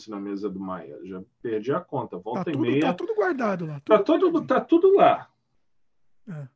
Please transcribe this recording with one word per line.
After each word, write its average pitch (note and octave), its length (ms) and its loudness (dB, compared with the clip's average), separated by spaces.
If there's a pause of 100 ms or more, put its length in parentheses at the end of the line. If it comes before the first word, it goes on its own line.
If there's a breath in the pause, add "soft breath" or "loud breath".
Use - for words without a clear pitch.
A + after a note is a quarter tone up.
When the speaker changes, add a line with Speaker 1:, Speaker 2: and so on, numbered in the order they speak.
Speaker 1:
na G#2 120 -10
mesa G2+ 300 -6
do F#2+ 100 -10
Maia? E2+ 440 -10
Já F#2 180 -12 (180)
perdi A2+ 320 -4
a E3+ 80 -2
conta. A#2 380 -8
Volta B2 260 -6
Speaker 2:
Tá F3 60 -6
Speaker 1:
e - 20 -4
Speaker 2:
tudo, C3+ 100 -2
Speaker 1:
meia. A#2+ 200 2
Speaker 2:
tá C#4+ 100 2
tudo A4 220 -6
guardado B3+ 520 -2
lá. D3 140 -10
Speaker 1:
Tá G#3+ 180 4
Speaker 2:
Tudo G3+ 60 2
Speaker 1:
todo, D#4+ 160 4 (120)
Speaker 2:
guardadinho. D#4 140 -2
Speaker 1:
tá B3+ 140 2
tudo F#4+ 340 4
lá. - 360 4 (1000)
Speaker 2:
É. D3+ 280 -12